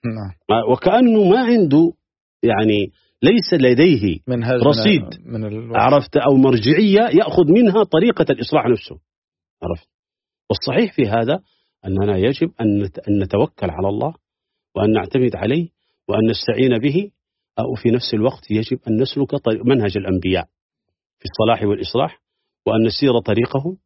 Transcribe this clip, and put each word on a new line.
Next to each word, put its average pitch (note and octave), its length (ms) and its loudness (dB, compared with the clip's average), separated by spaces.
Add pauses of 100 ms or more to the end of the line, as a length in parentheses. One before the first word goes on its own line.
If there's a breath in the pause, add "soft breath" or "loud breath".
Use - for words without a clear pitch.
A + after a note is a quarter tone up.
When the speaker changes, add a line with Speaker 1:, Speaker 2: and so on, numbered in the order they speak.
Speaker 1:
نعم. A2 540 -4
Speaker 2:
آه، A2+ 120 -2
وكأنه G#3+ 580 2
ما A3 100 4
عنده، E3+ 540 2 (500)
يعني G#2+ 480 0 (320)
ليس F#3+ 300 2
لديه B2+ 720 2
Speaker 1:
منهج A#2+ 340 -2
من C3+ 60 4
Speaker 2:
رصيد، F3+ 340 2
Speaker 1:
ال-، - 300 -16
من A2 140 -8
ال- A2+ 320 -8
Speaker 2:
عرفت، C3 400 2
أو C3+ 180 4
مرجعية D3+ 840 4
يأخذ F3+ 340 2
منها G#3+ 320 4
طريقة F3+ 460 2
الإصلاح C#3+ 360 -2
نفسه. G#2+ 340 -2 (640)
عرفت؟ F2 240 -8 (600)
والصحيح - 460 -2
في B2+ 120 0
هذا A#2 320 -2 (460)
أننا F#2+ 320 -2
يجب C3+ 340 -2 (100)
أن G#2 220 0
نت-، - 160 -10
أن G2+ 240 -2
نتوكل G2+ 460 -4
على F#2+ 180 -6
الله، B2+ 260 -4 (600)
وأن G#2 160 0
نعتمد A2 440 -2
عليه، D3 340 -4 (380)
وأن G#2+ 220 0
نستعين A#2 500 -2
به، D3+ 320 -2 (480)
أو B2 160 -6
في A#2 140 -2
نفس A#2+ 240 -2
الوقت A2+ 380 -4
يجب A2+ 360 -4
أن A2 140 0
نسلك C#3 340 -4
طريق، A2+ 300 -2
منهج A2 320 0
الأنبياء F#2 480 -2 (720)
في - 60 -20
الصلاح A2 380 0
والإصلاح، A#2 580 -4 (460)
وأن A2 180 2
نسير A#2+ 340 0
طريقهم C3+ 680 -4